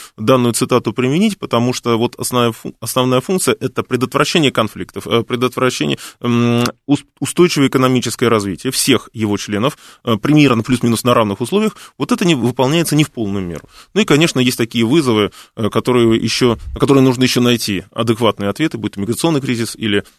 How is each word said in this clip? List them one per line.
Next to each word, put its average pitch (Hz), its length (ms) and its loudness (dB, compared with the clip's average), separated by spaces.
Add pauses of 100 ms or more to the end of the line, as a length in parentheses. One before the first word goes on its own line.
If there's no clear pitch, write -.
(160)
данную 120 380 2
цитату 120 400 0
применить, 160 440 0
потому 120 360 -2
что 120 240 -2
вот 117 200 -2
основная 120 360 -2
фу-, - 260 -14
основная 127 400 0
функция — 185 400 -2
это 127 240 -6
предотвращение 131 680 0
конфликтов, - 540 -6
э, 113 180 0
предотвращение, 127 760 -2 (240)
м, 120 420 0 (240)
ус-, 139 160 0 (160)
устойчивое 147 480 2
экономическое 127 640 0
развитие 104 420 -2
всех - 400 0
его 107 240 -2
членов, 104 420 -4 (280)
э, 113 100 0
примерно 139 480 4
плюс-минус 120 400 0
на 120 100 2
равных 104 280 0
условиях. 202 340 -2 (220)
Вот 233 160 -2
это 226 100 0
не 170 120 4
выполняется 131 600 0
не 151 80 4
в - 80 -10
полную 101 340 -4
меру. 80 180 -10 (300)
Ну 196 80 2
и, 214 40 2
конечно, 151 340 2
есть 123 180 0
такие 117 280 0
вызовы, 117 460 2 (260)
э, 107 120 -2
которые 117 480 2
ещё, 117 400 0 (160)
на - 60 -8
которые 135 240 4
нужно 127 220 2
ещё 123 160 0
найти 113 500 0
адекватные 107 580 0
ответы, 151 280 -4
будь 104 160 -6
то 98 80 -8
миграционный 131 400 -2
кризис 117 340 -4
или, 101 280 -2 (160)